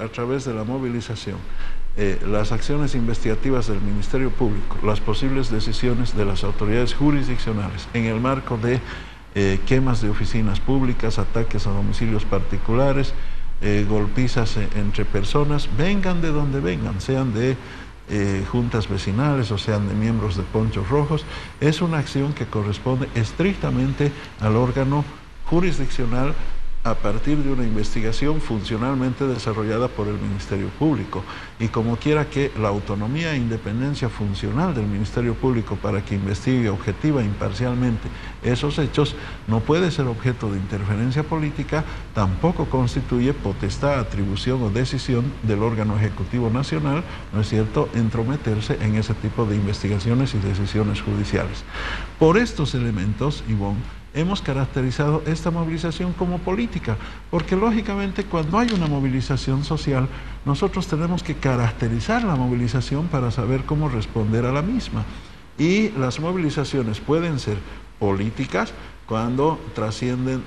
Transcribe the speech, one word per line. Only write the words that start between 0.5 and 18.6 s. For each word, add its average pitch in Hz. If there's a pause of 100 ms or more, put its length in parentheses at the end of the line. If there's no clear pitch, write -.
la 107
movilización, 120 (600)
eh, 101
las 107
acciones 139
investigativas 117
del 101
Ministerio 104
Público, 101
las 104
posibles 135
decisiones 113
de 107
las 101
autoridades 113
jurisdiccionales 113
en 117
el 113
marco 131
de, 120 (560)
eh, 98
quemas 131
de 107
oficinas 110
públicas, 127
ataques 104
a 101
domicilios 101
particulares, 117 (480)
eh, 101
golpizas 110
e-, 101 (100)
entre 101
personas, 143 (100)
vengan 185
de 160
donde 143
vengan, 110
sean 131
de, 123 (520)
eh, 98
juntas 117